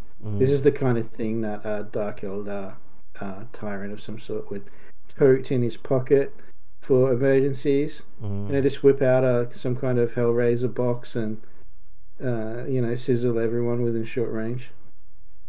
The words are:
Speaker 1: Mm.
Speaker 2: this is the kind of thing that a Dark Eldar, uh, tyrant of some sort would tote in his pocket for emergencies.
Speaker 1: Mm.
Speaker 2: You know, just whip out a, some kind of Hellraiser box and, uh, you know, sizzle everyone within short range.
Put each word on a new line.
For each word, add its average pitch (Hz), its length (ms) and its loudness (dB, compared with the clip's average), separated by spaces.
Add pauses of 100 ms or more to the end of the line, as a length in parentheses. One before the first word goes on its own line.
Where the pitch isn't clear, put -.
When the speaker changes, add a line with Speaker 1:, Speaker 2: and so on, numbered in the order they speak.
(220)
Speaker 1:
Mm. 101 160 -2
Speaker 2:
this 131 120 4
is 139 100 2
the 139 120 6
kind 127 260 2
of 110 100 -2
thing 113 320 -2
that 104 240 -2
a 104 260 -2
Dark 107 300 -2
Eldar, 101 540 -2 (480)
uh, 98 220 -4 (100)
tyrant 101 400 -4
of 107 80 -6
some 104 160 -4
sort 107 320 -4
would 101 140 -4 (440)
tote 131 420 4
in 127 120 2
his 117 160 0
pocket 135 560 2 (480)
for 131 280 4
emergencies. 135 920 2 (200)
Speaker 1:
Mm. 101 260 0
Speaker 2:
You - 40 -2
know, 139 80 2
just 131 220 0
whip 139 180 6
out 127 240 4
a, 120 320 2
some 123 200 -2
kind 127 220 0
of 120 140 2
Hellraiser 120 640 2
box 120 420 0
and, 110 240 -2 (840)
uh, 120 440 -2
you 131 160 0
know, 120 120 0
sizzle 120 440 2
everyone 120 440 0
within 117 220 0
short 113 260 -2
range. 113 400 -2 (800)